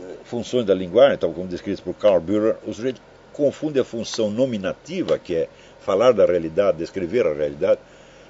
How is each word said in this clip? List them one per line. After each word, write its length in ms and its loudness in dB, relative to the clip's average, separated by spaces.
funções 420 -2
da 80 4
linguagem, 460 4
tal 120 0
como 160 -8
descrito 360 -6
por 100 -6
Karl 260 4
Bühler, 360 0
o 80 -8
sujeito 260 -8
confunde 460 -2
a 40 4
função 480 -4
nominativa, 880 -2
que 160 -6
é 120 -2
falar 320 2
da 140 4
realidade, 540 0
descrever 480 -2
a 60 0
realidade, 460 -2